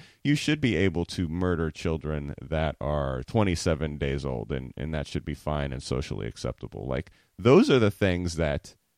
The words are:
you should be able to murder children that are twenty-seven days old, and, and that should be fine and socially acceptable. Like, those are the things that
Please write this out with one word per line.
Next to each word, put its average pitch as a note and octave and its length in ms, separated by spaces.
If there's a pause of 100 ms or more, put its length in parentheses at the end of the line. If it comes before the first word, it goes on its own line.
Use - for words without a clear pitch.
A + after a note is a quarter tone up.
(220)
you C#3+ 120
should D3+ 260
be A#2+ 160
able F2 300
to F2+ 200
murder E2 440
children D2+ 720
that D#2 400
are C#2 420
twenty-seven E2 760
days C#2 300
old, A#1+ 260
and, C2 240
and D#2 160
that D2+ 140
should - 180
be D2+ 100
fine C#2+ 380
and B1+ 100
socially A#1 440
acceptable. - 600
Like, C2 240 (280)
those D3 320
are C3+ 80
the G#2+ 120
things F2+ 460
that D2+ 380 (240)